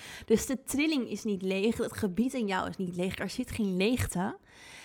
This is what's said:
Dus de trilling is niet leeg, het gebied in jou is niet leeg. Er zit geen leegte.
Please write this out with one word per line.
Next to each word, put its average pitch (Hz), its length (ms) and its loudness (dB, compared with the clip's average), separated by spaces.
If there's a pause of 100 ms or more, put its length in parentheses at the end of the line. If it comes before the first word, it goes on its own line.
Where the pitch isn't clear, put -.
(260)
Dus 220 200 4
de - 180 -4
trilling 285 460 2
is 202 140 -6
niet 202 180 0
leeg, 190 360 2
het - 200 -2
gebied 214 360 2
in 233 140 0
jou 185 220 0
is 170 80 -10
niet 180 180 -4
leeg. 185 240 -2
Er 196 100 -4
zit - 220 -6
geen 196 260 0
leegte. 220 600 2 (480)